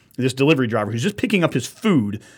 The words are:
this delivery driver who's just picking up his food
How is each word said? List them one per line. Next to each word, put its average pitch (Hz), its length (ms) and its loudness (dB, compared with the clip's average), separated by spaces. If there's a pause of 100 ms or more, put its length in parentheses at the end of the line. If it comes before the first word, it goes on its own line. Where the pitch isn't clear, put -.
(160)
this 123 180 0
delivery 139 320 2
driver 107 260 -2
who's 117 120 -4
just 190 120 -2
picking 202 280 0
up 151 100 0
his 127 140 -4
food 113 560 0 (140)